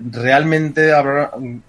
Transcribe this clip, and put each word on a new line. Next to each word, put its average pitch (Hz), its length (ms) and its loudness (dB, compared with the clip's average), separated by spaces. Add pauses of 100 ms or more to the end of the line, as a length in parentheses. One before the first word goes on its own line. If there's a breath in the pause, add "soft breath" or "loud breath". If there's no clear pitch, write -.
realmente 151 840 2
habrá, 143 360 0 (400)